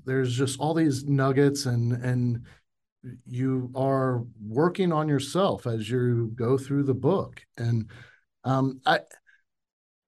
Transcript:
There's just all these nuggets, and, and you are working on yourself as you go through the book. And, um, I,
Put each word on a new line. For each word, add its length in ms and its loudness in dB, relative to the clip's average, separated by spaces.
There's 300 -2
just 240 -2
all 160 0
these 300 2
nuggets, 600 2
and, 280 0
and 520 -2
you 500 -4
are 480 0
working 460 2
on 160 0
yourself 580 0
as 240 -4
you 460 0
go 220 2
through 260 -2
the 100 2
book. 480 -2
And, 320 -2
um, 420 0
I, 140 4